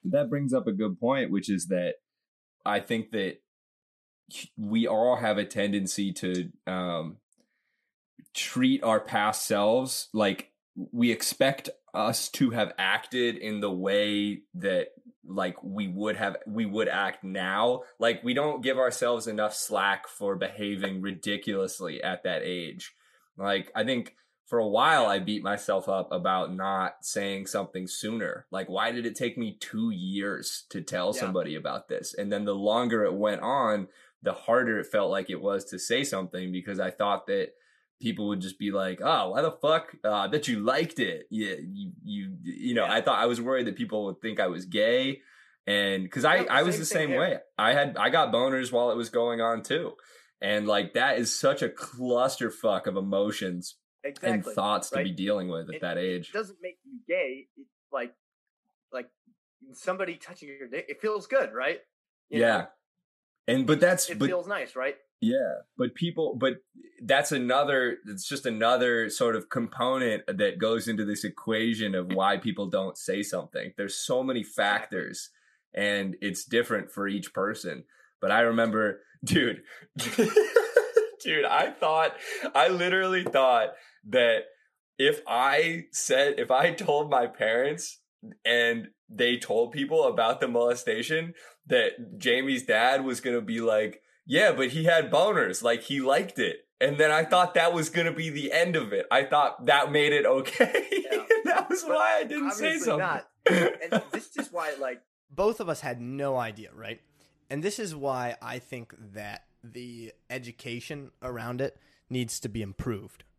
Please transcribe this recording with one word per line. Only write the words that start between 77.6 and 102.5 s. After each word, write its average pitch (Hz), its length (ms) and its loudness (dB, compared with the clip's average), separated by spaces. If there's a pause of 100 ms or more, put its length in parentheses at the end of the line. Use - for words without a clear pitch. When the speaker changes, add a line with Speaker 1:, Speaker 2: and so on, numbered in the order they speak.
Speaker 1:
But 95 120 0
I 113 100 6
remember, 113 600 2 (220)
dude, 131 400 2 (340)
<laughs> - 0 - (1300)
dude, 156 220 2
I - 260 4
thought, 156 440 2 (380)
I 151 160 6
literally 185 540 2
thought 127 460 4 (400)
that 113 340 4 (540)
if 147 300 4
I 147 640 2
said, 143 480 2
if - 120 0
I 143 220 6
told 151 360 0
my 123 180 4
parents 127 720 -2 (440)
and 117 460 2 (200)
they 120 280 2
told 117 340 0
people 147 340 2
about 117 340 2
the 135 80 0
molestation, 120 840 0 (340)
that 113 520 0
Jamie's 127 440 2
dad 123 400 4
was 127 180 -4
gonna 120 200 0
be 113 180 -4
like, 107 420 0 (240)
"Yeah, 175 260 4
but 131 180 2
he 160 160 -2
had 160 260 4
boners, 147 520 4
like, 117 200 2
he 139 180 -4
liked 143 380 2
it." 101 200 0 (200)
And 143 180 2
then 151 140 6
I 156 140 4
thought 180 300 4
that 170 180 6
was 160 160 0
gonna 165 240 0
be 160 160 -6
the 143 220 -4
end 170 240 4
of 117 180 -2
it. 98 180 0
I 139 120 6
thought 139 420 2
that 143 260 6
made 147 220 4
it 147 120 4
okay. 135 640 4
<laughs> - 20 -2
Speaker 2:
Yeah. 415 320 0 (220)
Speaker 1:
That 370 240 2
was 370 140 -2
Speaker 2:
But 320 120 0
Speaker 1:
why 320 240 4
I 311 40 -2
didn't 285 280 -4